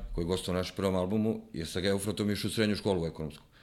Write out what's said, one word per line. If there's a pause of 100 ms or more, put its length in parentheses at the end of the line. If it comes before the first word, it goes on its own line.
(120)
koji
je
gostovao
na
našem
prvom
albumu, (120)
je
sa
Eufratom
išao
u
srednju
školu
u
ekonomsku. (200)